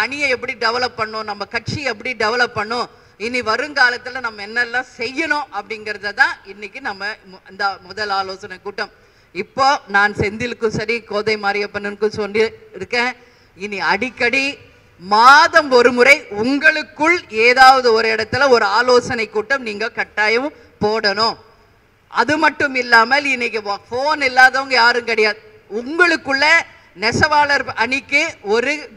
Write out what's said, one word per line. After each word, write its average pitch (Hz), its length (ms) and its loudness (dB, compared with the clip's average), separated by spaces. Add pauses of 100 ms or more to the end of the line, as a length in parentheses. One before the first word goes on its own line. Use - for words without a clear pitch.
அணியை 277 320 -4
எப்படி 247 180 -10 (120)
develop 240 340 -4
பண்ணணும், 220 300 -8
நம்ம 202 140 -8 (100)
கட்சியை 262 400 -6
எப்படி 233 180 -10 (120)
develop 240 340 -2
பண்ணணும், 220 340 -6 (340)
இனி 247 220 -4
வருங்காலத்துல 247 800 -2
நம்ம 214 200 -12
என்னெல்லாம் 240 520 -4
செய்யணும் 294 480 -4 (100)
அப்படிங்கறத 208 640 -10
தான் 320 140 2 (160)
இன்னைக்கு 208 380 -16
நம்ம 196 200 -10 (220)
மு-, 185 100 -20 (120)
இந்த 190 100 -8 (240)
முதல் 202 320 -6
ஆலோசனை 190 480 -10
கூட்டம். 202 260 -10 (420)
இப்போ 254 320 -2 (280)
நான் 202 260 2
செந்திலுக்கும் 220 580 -4
சரி 226 180 -4 (120)
கோதை 214 280 -2 (100)
மாரியப்பனுக்கும் 202 720 -4
சொல்லி 208 240 0 (320)
இருக்கேன், 240 340 -4 (460)
இனி 196 240 -8 (100)
அடிக்கடி 247 540 -2 (560)
மாதம் 277 680 6 (120)
ஒரு 247 160 6
முறை 262 200 6 (280)
உங்களுக்குள் 311 720 0 (300)
ஏதாவது 262 480 8
ஒரு 226 180 0
இடத்துல 240 400 0
ஒரு 220 100 2 (140)
ஆலோசனை 240 560 2
கூட்டம் 233 340 -4
நீங்க 214 300 -6
கட்டாயம் 220 560 -2 (300)
போடணும். 214 520 -2 (720)
அது 247 280 0
மட்டும் 294 380 0
இல்லாமல் 247 500 4
இன்னைக்கு 240 360 -2
வ-, 202 160 -6 (120)
phone 285 320 -2
இல்லாதவங்க 262 540 4
யாரும் 240 300 2
கிடையாது. 214 340 0 (360)
உங்களுக்குள்ள 285 720 0 (520)
நெசவாளர் 285 680 0
அணிக்கு 269 760 -4
ஒரு 247 560 -4